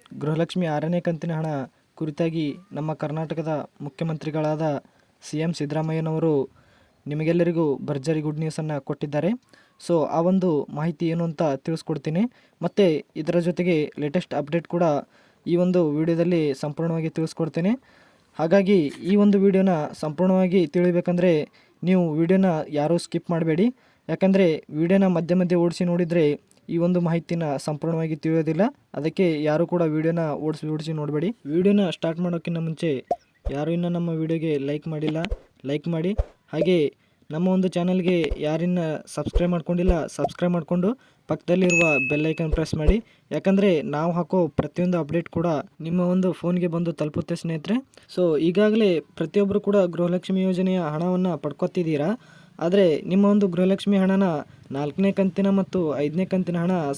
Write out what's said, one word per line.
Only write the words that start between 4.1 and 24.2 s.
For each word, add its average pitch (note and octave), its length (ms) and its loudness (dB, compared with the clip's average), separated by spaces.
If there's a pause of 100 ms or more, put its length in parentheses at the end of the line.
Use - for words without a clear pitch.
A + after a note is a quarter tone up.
ಸಿ - 160 -6
ಎಂ E3+ 140 -2
ಸಿದ್ದರಾಮಯ್ಯನವರು D#3+ 720 -2 (800)
ನಿಮಗೆಲ್ಲರಿಗೂ E3 540 0 (240)
ಭರ್ಜರಿ D3 360 -2
ಗುಡ್ D3+ 160 -4
ನ್ಯೂಸನ್ನು D#3 360 -4 (100)
ಕೊಟ್ಟಿದ್ದಾರೆ. D3+ 420 -2 (560)
So, F3 80 2 (220)
ಆ E3 40 2 (120)
ಒಂದು F#3 180 2 (300)
ಮಾಹಿತಿ E3+ 340 -2
ಏನು E3+ 160 -2
ಅಂತ D#3+ 120 -4 (260)
ತಿಳಿಸ್ಕೊಡ್ತೀನಿ. D#3+ 560 -2 (360)
ಮತ್ತೆ F3+ 280 2 (340)
ಇದರ E3 160 0 (100)
ಜೊತೆಗೆ F3 300 0 (260)
ಲೇಟೆಸ್ಟ್ D3 380 -4
ಅಪ್ಡೇಟ್ D#3 340 -4
ಕೂಡ F3 80 2 (640)
ಈ E3+ 180 0
ಒಂದು F3+ 180 4 (160)
ವಿಡಿಯೋದಲ್ಲಿ E3 460 2 (220)
ಸಂಪೂರ್ಣವಾಗಿ E3 520 -2
ತಿಳಿಸ್ಕೊಡ್ತೀನಿ. E3 560 -2 (680)
ಹಾಗಾಗಿ F#3 400 4 (320)
ಈ G#3 40 6 (100)
ಒಂದು G3+ 200 6
ವಿಡಿಯೋನ F#3+ 280 4 (300)
ಸಂಪೂರ್ಣವಾಗಿ F#3 580 2 (140)
ತಿಳಿಬೇಕಂದ್ರೆ F3 580 2 (560)
ನೀವು F3+ 160 4 (140)
ವಿಡಿಯೋನ F#3 300 4 (300)
ಯಾರೂ D3+ 160 2 (100)
ಸ್ಕಿಪ್ - 280 -6
ಮಾಡಬೇಡಿ. E3 340 2 (420)
ಯಾಕಂದ್ರೆ F#3+ 340 4 (340)